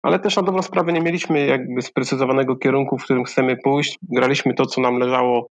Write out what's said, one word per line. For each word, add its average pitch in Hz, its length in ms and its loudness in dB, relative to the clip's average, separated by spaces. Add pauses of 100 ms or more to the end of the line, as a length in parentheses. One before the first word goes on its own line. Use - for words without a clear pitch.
ale 175 160 2
też 202 160 -2
na 202 80 2
dobrą 185 180 0
sprawę 175 320 0
nie 165 80 0
mieliśmy 165 440 0
jakby 131 360 0
sprecyzowanego 131 720 0
kierunku, 135 420 0
w - 60 -10
którym 127 200 0
chcemy 131 400 0
pójść. 143 380 0
Graliśmy 127 520 0
to, 135 120 2
co 131 160 -4
nam 123 160 2
leżało 123 540 2